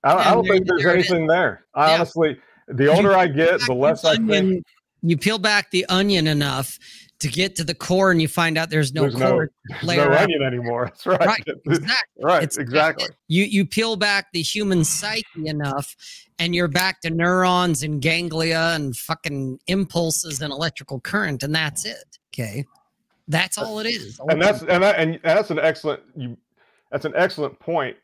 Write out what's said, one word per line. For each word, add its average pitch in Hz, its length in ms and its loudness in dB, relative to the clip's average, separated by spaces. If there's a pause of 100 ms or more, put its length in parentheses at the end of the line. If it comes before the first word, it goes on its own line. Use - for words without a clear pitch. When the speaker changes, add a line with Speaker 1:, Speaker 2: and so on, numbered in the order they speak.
Speaker 1:
I, 139 100 4
I - 20 8
Speaker 2:
And 175 200 4
Speaker 1:
don't 233 100 2
Speaker 2:
there, 190 100 2
Speaker 1:
think 185 120 4
there's 175 160 0
Speaker 2:
there 175 140 4
it 185 40 4
is. 180 100 0
Speaker 1:
anything 165 160 2
there. 160 480 2
I 151 140 4
Speaker 2:
Yeah. 160 80 6
Speaker 1:
honestly, 160 420 0 (300)
the 135 160 0
Speaker 2:
You 143 60 6
Speaker 1:
older 196 220 6
I 185 140 6
Speaker 2:
peel 143 100 -2
Speaker 1:
get, 165 220 4
Speaker 2:
back - 80 -4
Speaker 1:
the 131 80 0
less 143 260 2
Speaker 2:
the 214 80 2
Speaker 1:
I 208 40 4
think. 220 180 0
Speaker 2:
onion, 190 340 2 (380)
you 165 160 2
peel 214 180 0
back 202 340 0
the 196 200 0
onion 185 360 2
enough 143 520 -2 (400)
to 151 100 -4
get 185 280 -2
to 170 80 -2
the 170 100 -6
core, 190 360 2
and 165 120 4
you 156 40 2
find 165 300 0
out 165 140 -2
there's 147 240 0
no 156 80 0
Speaker 1:
There's 135 140 0
no, 131 140 2
Speaker 2:
core 156 200 0 (180)
Speaker 1:
there's 135 140 -10
Speaker 2:
layer 165 260 2
Speaker 1:
no 160 60 4
Speaker 2:
out. 175 80 6
Speaker 1:
onion 165 200 0
anymore. 120 440 -2
<laughs> - 180 -16
That's - 20 -4
right. 185 140 2
Speaker 2:
Right, 214 280 0 (180)
exactly. 170 580 -2
Speaker 1:
Right, 160 180 4
Speaker 2:
It's, 156 140 -4
Speaker 1:
exactly. 147 520 0 (200)
Speaker 2:
you, 180 160 2
you 202 220 0
peel 220 300 -2
back 196 360 -2
the 175 80 -4
human 190 440 0
psyche 220 400 -6 (200)
enough, 147 500 -6 (440)
and 170 160 -2
you're 175 120 0
back 180 360 -2
to 165 80 -4
neurons 180 720 0
and 151 180 -6
ganglia 165 720 -2
and 139 220 -4
fucking 135 680 -8
impulses 165 720 -2
and 147 100 -6
electrical 139 480 -8
current, 170 440 -4
and 147 120 -4
that's 160 300 -4
it. - 340 -16 (140)
Okay, 117 320 -8 (640)
that's 175 300 -2
all 214 220 -6
it 214 60 -6
is. 220 320 -8 (120)
Speaker 1:
And 156 100 2
that's, 202 220 2
and 175 200 2
that, 196 160 2
and 160 240 -2
that's 175 280 2
an 156 80 -2
excellent, 156 420 -2 (160)
you, 123 220 -10 (520)
that's 139 140 -6
an 151 100 -6
excellent 151 460 -2
point 143 440 -4